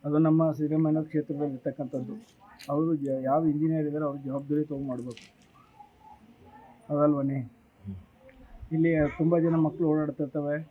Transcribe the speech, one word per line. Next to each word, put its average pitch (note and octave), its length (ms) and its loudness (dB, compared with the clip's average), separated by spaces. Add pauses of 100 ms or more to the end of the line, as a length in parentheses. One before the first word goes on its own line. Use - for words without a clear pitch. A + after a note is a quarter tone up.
ಅದು D3 140 0 (100)
ನಮ್ಮ D#3+ 300 4
ಸಿದ್ದರಾಮಯ್ಯ D#3 520 0
ಕ್ಷೇತ್ರದಲ್ಲಿ D3 460 -4
ಇರ್ತಕ್ಕಂಥದ್ದು. B2+ 600 -8 (580)
ಅವರು D#3+ 160 0 (140)
ಜ-, C3+ 160 -2 (100)
ಯಾವ D3 100 4 (120)
ಇಂಜಿನಿಯರ್ D#3 380 0
ಇದ್ದಾರೆ D3+ 200 -4
ಅವ್ರ C#3+ 80 -6 (100)
ಜವಾಬ್ದಾರಿ C#3 360 -2
ತೊಗೊಂಡು C#3 280 -6
ಮಾಡ್ಬೇಕು, A#2+ 320 -10 (1700)
ಅದಲ್ವನೇ? C#3+ 480 2 (1300)
ಇಲ್ಲಿ E3 220 4 (260)
ತುಂಬ E3 260 4
ಜನ E3 220 4
ಮಕ್ಕಳು D#3 240 -2
ಓಡಾಡ್ತಿರ್ತವೆ. D3 680 -2 (140)